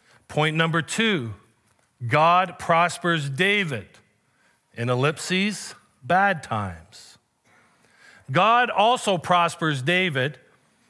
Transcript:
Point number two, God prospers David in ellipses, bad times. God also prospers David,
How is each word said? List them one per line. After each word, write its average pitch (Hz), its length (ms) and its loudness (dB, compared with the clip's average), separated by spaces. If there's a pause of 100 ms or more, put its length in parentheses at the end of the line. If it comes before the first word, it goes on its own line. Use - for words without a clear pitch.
(280)
Point 156 280 0
number 165 260 2
two, 160 520 -2 (760)
God 175 500 2
prospers 165 720 0
David 160 580 -2 (840)
in 117 160 -4
ellipses, 175 880 -2 (280)
bad 180 380 0
times. 95 760 -10 (1120)
God 220 400 4
also 208 480 2
prospers 165 640 0
David, 156 560 0 (500)